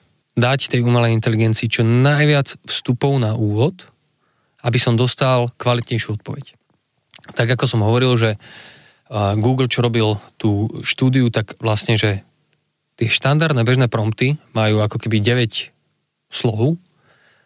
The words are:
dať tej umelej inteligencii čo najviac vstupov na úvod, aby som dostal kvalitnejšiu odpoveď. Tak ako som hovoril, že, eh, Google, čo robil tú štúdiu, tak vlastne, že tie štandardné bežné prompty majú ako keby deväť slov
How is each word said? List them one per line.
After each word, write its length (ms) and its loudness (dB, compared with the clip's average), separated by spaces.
dať 320 0
tej 160 0
umelej 320 2
inteligencii 480 0
čo 160 -2
najviac 720 2
vstupov 480 -2
na 160 0
úvod, 560 -2
aby 160 0
som 160 2
dostal 640 0
kvalitnejšiu 640 -4
odpoveď. 320 -14
Tak 240 -6
ako 80 -4
som 160 -2
hovoril, 400 2
že, 160 -2
eh, 960 -8
Google, 320 0
čo 160 -2
robil 400 0
tú 320 0
štúdiu, 480 0
tak 240 -4
vlastne, 400 0
že 240 0
tie 80 0
štandardné 560 0
bežné 240 2
prompty 480 0
majú 320 2
ako 160 -4
keby 240 0
deväť 480 -2
slov 480 0